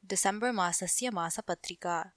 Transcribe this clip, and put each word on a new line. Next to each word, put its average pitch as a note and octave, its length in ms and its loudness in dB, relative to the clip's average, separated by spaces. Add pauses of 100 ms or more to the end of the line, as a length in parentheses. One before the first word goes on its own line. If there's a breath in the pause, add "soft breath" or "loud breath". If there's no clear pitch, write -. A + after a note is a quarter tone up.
डिसेम्बर् G#3 460 2
मासस्य F#3 580 0
मासपत्रिका। F3 1080 -2